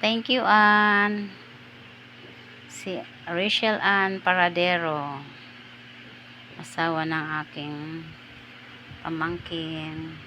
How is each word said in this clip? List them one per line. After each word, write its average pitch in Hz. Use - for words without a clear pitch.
Thank 226
you, 247
Ann. 208
Si -
Rachel 208
Ann 190
Paradero. 170
Asawa 160
ng 160
aking 147
pamangkin 160